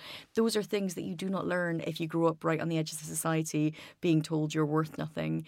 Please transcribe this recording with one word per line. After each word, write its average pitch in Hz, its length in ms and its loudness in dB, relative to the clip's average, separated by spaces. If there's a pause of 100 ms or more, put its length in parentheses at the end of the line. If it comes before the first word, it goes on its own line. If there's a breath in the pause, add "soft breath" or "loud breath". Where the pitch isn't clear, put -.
(360 loud breath)
Those 226 200 4
are 208 80 0
things 196 320 -2
that - 80 -6
you 185 120 -6
do 190 140 -4
not 185 180 -2
learn 175 380 0
if 160 140 -4
you 165 80 -2
grow 165 200 4
up 160 160 0
right 165 160 2
on 165 100 -2
the 165 80 0
edges 156 240 -2
of 151 60 -12
society 160 680 0 (280 loud breath)
being 156 200 6
told 156 320 0
you're 156 120 2
worth 156 320 0
nothing. 160 500 -2